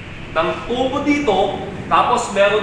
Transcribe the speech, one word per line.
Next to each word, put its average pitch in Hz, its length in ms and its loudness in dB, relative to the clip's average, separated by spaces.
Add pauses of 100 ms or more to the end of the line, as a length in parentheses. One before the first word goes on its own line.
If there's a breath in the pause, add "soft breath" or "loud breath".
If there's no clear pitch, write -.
(380)
ng 175 120 2 (200)
tubo 262 320 -2
dito, 220 640 2 (240)
tapos - 480 2
meron 202 240 4